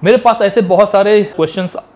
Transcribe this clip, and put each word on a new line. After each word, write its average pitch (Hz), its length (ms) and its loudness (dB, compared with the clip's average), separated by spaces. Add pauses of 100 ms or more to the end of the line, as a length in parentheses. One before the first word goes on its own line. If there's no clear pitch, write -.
मेरे 226 140 2
पास 226 240 0
ऐसे 208 200 0
बहुत 190 300 2
सारे 208 340 2
questions 185 500 -6 (200)